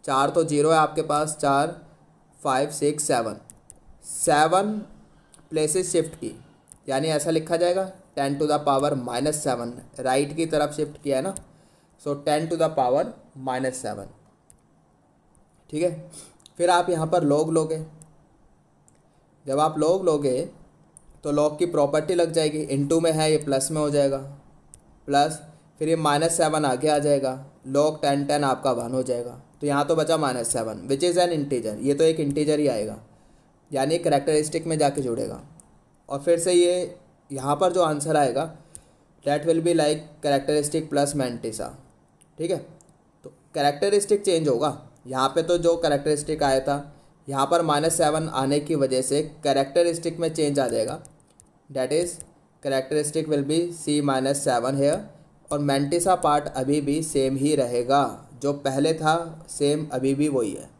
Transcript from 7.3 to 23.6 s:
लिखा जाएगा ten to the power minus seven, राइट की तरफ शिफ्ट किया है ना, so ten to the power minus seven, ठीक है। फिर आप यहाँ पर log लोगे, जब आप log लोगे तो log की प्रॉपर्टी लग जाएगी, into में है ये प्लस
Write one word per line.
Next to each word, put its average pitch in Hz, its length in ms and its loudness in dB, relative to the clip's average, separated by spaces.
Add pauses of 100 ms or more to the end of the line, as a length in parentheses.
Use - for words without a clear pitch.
लिखा 160 260 0
जाएगा 180 340 0 (280)
ten 139 200 0
to 151 100 0
the 147 100 2 (100)
power 139 220 2 (100)
minus 127 460 -2
seven, 120 260 -4 (280)
राइट 139 360 0
की 165 100 -2
तरफ 147 300 -2
शिफ्ट 151 260 -6
किया 139 140 -2
है 135 60 -2
ना, 190 120 -6 (680)
so 143 120 -4 (140)
ten 156 240 0
to 160 80 -4
the 160 80 2 (100)
power 135 260 2 (440)
minus 127 360 -4
seven, 104 220 -10 (1600)
ठीक 151 120 -4
है। 165 280 -4 (480)
फिर 175 120 0
आप 180 200 2
यहाँ 160 160 0
पर 160 220 2
log 156 240 2
लोगे, 156 320 -2 (1600)
जब 139 140 0
आप 156 200 0
log 180 240 2
लोगे 143 360 0 (840)
तो 147 80 -2
log 147 260 2
की 175 80 2
प्रॉपर्टी 151 480 0
लग 165 180 2
जाएगी, 156 340 0 (100)
into 143 260 2
में 165 100 4
है 156 180 2
ये 156 140 4
प्लस 139 260 -2